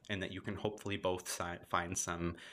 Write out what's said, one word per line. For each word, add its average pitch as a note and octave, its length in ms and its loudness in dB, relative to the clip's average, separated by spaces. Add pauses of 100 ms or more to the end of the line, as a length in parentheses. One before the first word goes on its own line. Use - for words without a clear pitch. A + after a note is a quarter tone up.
and G2 140 0
that F#2 80 -2
you F#2+ 100 -4
can G2+ 140 -2
hopefully G2+ 420 0
both F2+ 320 2
si-, F2 400 -2
find F2 280 4
some, E2+ 380 2 (180)